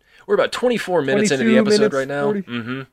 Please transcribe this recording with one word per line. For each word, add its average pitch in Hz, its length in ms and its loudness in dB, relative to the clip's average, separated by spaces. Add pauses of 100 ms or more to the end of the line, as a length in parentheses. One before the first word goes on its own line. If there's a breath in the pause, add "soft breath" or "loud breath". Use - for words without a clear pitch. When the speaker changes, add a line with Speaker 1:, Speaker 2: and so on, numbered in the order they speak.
(260 soft breath)
Speaker 1:
we're - 80 -2
about 180 160 2
twenty-four 185 520 -2
minutes 208 280 0
into - 140 0
the 226 60 4
Speaker 2:
Twenty-two 220 100 6
Speaker 1:
episode 208 180 4
Speaker 2:
minutes, 214 160 2
Speaker 1:
right 135 140 -2
now. 143 160 -4
Speaker 2:
forty. 202 180 -2
Speaker 1:
Mm-hmm. 120 400 -8 (100)